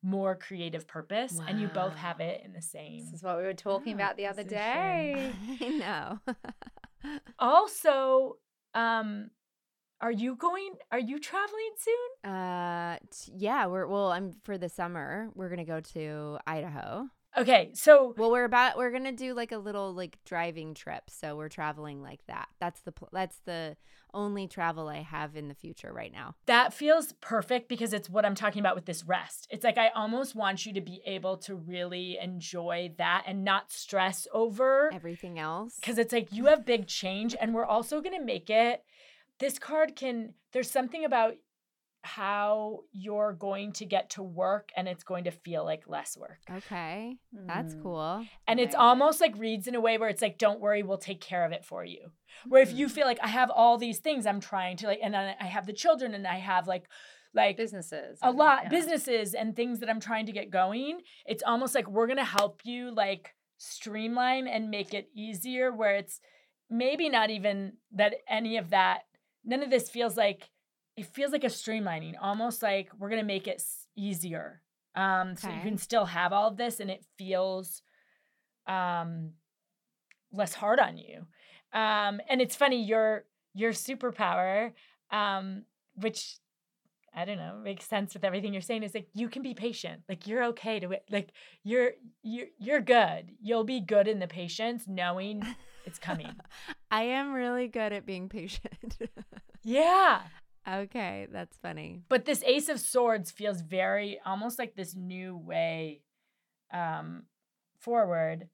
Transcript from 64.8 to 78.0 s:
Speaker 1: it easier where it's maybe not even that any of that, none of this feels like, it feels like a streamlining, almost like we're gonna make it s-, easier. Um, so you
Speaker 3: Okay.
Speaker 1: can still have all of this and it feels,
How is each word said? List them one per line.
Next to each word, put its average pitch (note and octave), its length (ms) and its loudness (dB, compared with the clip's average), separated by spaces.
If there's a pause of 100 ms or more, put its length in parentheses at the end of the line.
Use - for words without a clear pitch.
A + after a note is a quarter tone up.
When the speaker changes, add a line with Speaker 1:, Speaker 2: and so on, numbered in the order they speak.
Speaker 1:
it G3+ 200 -8
easier A#3+ 600 -2
where G#3+ 220 2
it's - 260 -6 (480)
maybe C4 400 2
not A3+ 200 4
even G3 480 -2 (140)
that G#3 240 4 (120)
any A3 300 -2
of F3+ 120 -4
that, F#3 340 4 (400)
none B3 200 -2
of C4+ 60 -6
this B3 200 4
feels A#3 260 0
like, G3+ 340 0 (460)
it G#3 100 -10
feels C#4 260 -4
like D4 120 0
a C4 40 2
streamlining, E3+ 720 -4
almost A3 400 -2
like G3 360 0
we're G3+ 120 -8
gonna A3 140 0
make G3 240 -2
it F#3 80 -4
s-, - 400 -10
easier. F3+ 680 -6 (340)
Um, F#3 400 0
so F#3+ 120 -10
you F3+ 80 -8
Speaker 3:
Okay. E3 80 -8
Speaker 1:
can G#3 140 -2
still A3 280 0
have F3 280 0
all G#3 160 4
of G3+ 80 -10
this A#3 240 -4
and G3 100 -6
it F#3+ 140 -10 (120)
feels, F#3+ 640 -2 (880)